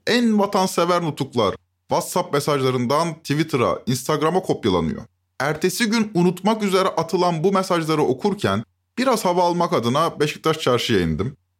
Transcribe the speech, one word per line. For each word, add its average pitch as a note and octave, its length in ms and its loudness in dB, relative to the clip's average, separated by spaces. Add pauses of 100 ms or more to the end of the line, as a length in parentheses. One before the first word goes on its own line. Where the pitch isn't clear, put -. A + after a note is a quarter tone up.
en A3+ 320 2
vatansever F#3 640 2
nutuklar, B2 520 -2 (360)
WhatsApp F3 420 -2
mesajlarından C#3 800 0
Twitter'a, C#3 720 0
Instagram'a D3+ 540 0
kopyalanıyor. F2+ 600 -2 (380)
Ertesi D#3+ 460 -2
gün G#3+ 280 0
unutmak F#3 480 2
üzere F#3 260 2
atılan E3+ 560 -2
bu G3 80 2
mesajları E3 500 0
okurken A#2 600 0 (360)
biraz B3 260 0
hava F3+ 180 2
almak F3 300 0
adına C#3+ 480 0
Beşiktaş D#3 380 -2
Çarşı'ya A#2+ 420 0
indim. E2+ 360 0 (240)